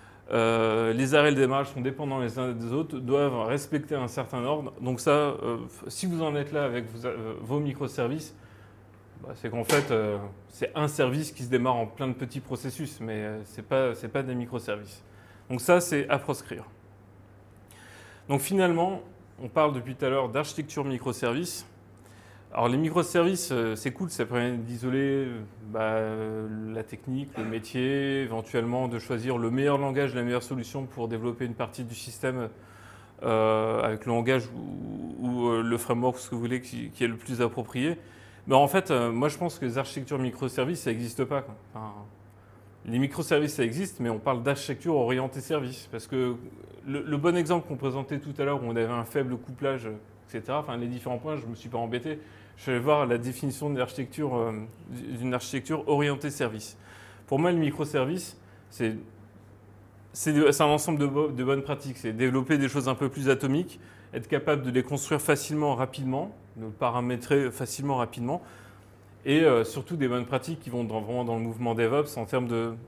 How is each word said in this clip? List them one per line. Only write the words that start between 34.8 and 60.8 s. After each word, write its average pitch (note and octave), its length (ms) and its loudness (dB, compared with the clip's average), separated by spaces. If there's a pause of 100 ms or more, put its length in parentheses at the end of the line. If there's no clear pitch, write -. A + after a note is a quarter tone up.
ou, B2 220 2
euh, A2+ 140 4
le A#2 160 2
framework, B2 400 2
ce - 120 -14
que A#2+ 60 -2
vous A#2 40 -4
voulez, A#2+ 200 -2
qui, A#2+ 300 -8
qui - 120 -2
est A#2 60 4
le A2+ 80 -2
plus B2 260 -4
approprié. B2+ 560 0 (480)
Mais C3 80 6
en C#3 140 10
fait, F#3 220 2
euh, A#2+ 200 4
moi B2 180 2
je D3 100 -4
pense F3 200 -4
que C3+ 60 -4
les A#2+ 140 -2
architectures C3+ 400 -4
microservices, C3 640 -2
ça C3+ 80 0
n'existe A#2 340 -2
pas, C3+ 180 0
quoi. G#2+ 120 -14 (180)
Enfin, A2 200 -10 (920)
les A#2 140 0
microservices, D3 560 2
ça C3 100 2
existe, C#3+ 360 -2
mais A#2 100 0
on A2 80 -2
parle B2 240 0
d'architecture C#3 540 0
orientée B2+ 440 0
service. C3 500 -4
Parce A2+ 160 -10
que B2+ 300 0 (500)
le, C3+ 160 -4
le D3 140 -2
bon E3+ 200 4
exemple E3+ 300 2
qu'on C#3+ 100 -6
présentait C3+ 420 -4
tout C#3 200 -8
à C#3+ 60 0
l'heure, C#3+ 180 0
où A#2+ 40 -4
on A#2 100 -2
avait A#2 80 2
un A#2 200 -2
faible B2+ 340 -2
couplage, C3 480 -4
et A2 60 -6 (360)
cetera, C3 320 -4
enfin, C#3+ 160 -6
les A#2+ 120 -4
différents B2 280 -4
points, D#3 200 -6
je B2 100 -8
me A#2 80 -8
suis A#2 160 -14
pas A#2+ 80 -2
embêté. B2 400 -2 (400)
Je - 120 -6
vais B2 80 2
voir C#3+ 280 4
la A#2+ 100 4
définition C3 540 -4
de C#3 80 0
l'architecture, B2+ 580 -2
euh, A2+ 160 0 (380)
d'une B2 420 -4
architecture C3+ 560 -2
orientée C#3+ 420 2
service. A2+ 460 -4 (500)
Pour C#3 120 0
moi, F3 120 4
le E3+ 80 4
microservice, D3 800 0 (300)
c'est... A2 260 -2 (1200)
c'est - 220 0
de, D3 160 8
c'est D3 120 4
un D3+ 40 8
ensemble D3+ 320 4